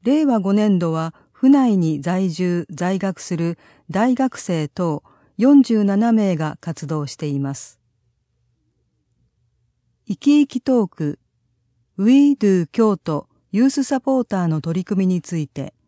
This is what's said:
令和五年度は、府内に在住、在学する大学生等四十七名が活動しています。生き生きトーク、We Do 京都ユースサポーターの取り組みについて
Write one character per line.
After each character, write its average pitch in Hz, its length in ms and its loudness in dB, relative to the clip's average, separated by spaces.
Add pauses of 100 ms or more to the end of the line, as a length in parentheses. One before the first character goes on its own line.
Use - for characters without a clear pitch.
令 294 220 0
和 240 160 2
五 196 120 -2
年 208 280 2
度 165 100 -2
は、 160 240 -6 (160)
府 262 200 2
内 262 260 4
に 160 240 0
在 185 300 -2
住、 175 380 -4
在 180 300 -4
学 190 220 -6
す - 160 -8
る 170 240 -4 (300)
大 233 260 0
学 262 220 -2
生 160 280 -4
等 160 380 -4 (340)
四 269 240 6
十 220 220 2
七 202 260 2
名 208 240 2
が 156 260 -6
活 160 280 -10
動 151 180 -4
し - 80 -12
て 151 140 -8
い 139 100 -4
ま 135 160 -6
す。 - 240 -16 (2250)
生 208 80 -6
き - 20 -20 (240)
生 277 60 2
き - 120 -6
ト 247 240 2
ー 175 40 -6
ク、 - 320 -8 (760)
We 269 360 4
Do 190 340 0
京 214 300 0
都 - 320 -6 (240)
ユ 226 140 2
ー 269 40 4
ス 269 140 -2
サ 262 160 -4
ポ 269 200 -2
ー 233 40 -2
タ 190 180 -4
ー 170 60 0
の 156 120 -2
取 165 200 -4
り 180 40 -6
組 190 220 -2
み 185 80 0
に 175 80 -4
つ - 140 -10
い 156 100 -4
て - 280 -12 (140)